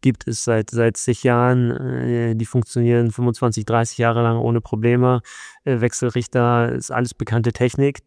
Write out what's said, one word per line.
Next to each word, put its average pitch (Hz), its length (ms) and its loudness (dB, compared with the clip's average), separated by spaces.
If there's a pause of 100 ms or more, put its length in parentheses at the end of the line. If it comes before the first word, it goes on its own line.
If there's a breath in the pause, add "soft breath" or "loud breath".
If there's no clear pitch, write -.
gibt - 260 0
es 117 160 -6
seit, 110 240 0
seit 113 300 0
zig - 240 -2
Jahren, 123 480 4
äh, 123 680 -2
die 113 80 -2
funktionieren 120 680 2
fünfundzwanzig, 117 540 -2
dreißig 117 320 0
Jahre 117 260 2
lang 117 140 2
ohne 117 240 0
Probleme. 120 600 2 (420 loud breath)
Äh, 127 160 0
Wechselrichter 120 920 0
ist 123 180 -6
alles 123 240 -2
bekannte 117 400 -2
Technik 139 520 0